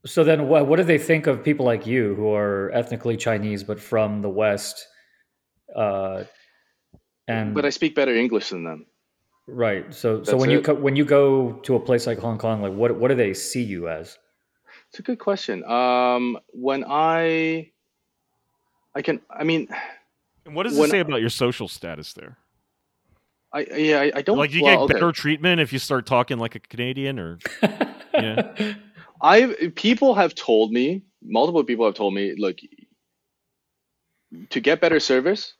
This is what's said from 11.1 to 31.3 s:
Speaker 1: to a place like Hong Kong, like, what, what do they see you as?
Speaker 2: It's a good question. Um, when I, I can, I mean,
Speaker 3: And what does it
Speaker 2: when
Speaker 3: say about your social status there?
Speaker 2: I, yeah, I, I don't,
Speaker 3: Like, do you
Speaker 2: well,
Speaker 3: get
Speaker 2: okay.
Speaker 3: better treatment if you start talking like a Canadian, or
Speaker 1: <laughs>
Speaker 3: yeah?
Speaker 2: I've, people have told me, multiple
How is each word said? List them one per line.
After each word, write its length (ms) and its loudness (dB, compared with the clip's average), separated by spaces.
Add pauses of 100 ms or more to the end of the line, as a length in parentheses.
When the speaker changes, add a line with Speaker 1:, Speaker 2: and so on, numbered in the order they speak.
Speaker 1:
to 140 0
a 40 2
place 280 0
like 100 -4
Hong 200 -4
Kong, 220 -2
like, 120 -4
what, 240 0
what 120 0
do 60 4
they 200 2
see 280 -6
you 260 -6
as? 300 -10 (720)
Speaker 2:
It's 100 -18
a 20 -20
good 160 -6
question. 460 -4
Um, 720 0 (140)
when 340 -4
I, 840 0 (1200)
I 80 -6
can, 260 -2
I 160 -10
mean, 240 0 (800)
Speaker 3:
And 80 -18
what 80 -4
does 140 -2
it 40 4
Speaker 2:
when 100 4
Speaker 3:
say 100 2
about 200 -2
your 100 0
social 380 -2
status 440 -14
there? 260 -20 (1120)
Speaker 2:
I, 80 -6 (160)
yeah, 240 2
I, 160 2
I 60 -2
don't, 160 2
Speaker 3:
Like, 140 0
do 60 0
you 40 2
Speaker 2:
well, 140 6
Speaker 3:
get 80 2
Speaker 2:
okay. 100 2
Speaker 3:
better 180 2
treatment 480 0
if 120 0
you 80 -4
start 260 -2
talking 320 0
like 160 -6
a 60 -14
Canadian, 580 -6
or 200 -10 (120)
Speaker 1:
<laughs> 120 -4 (520)
Speaker 3:
yeah? 600 -2 (460)
Speaker 2:
I've, 540 4
people 400 4
have 200 2
told 380 2
me, 300 0 (200)
multiple 420 0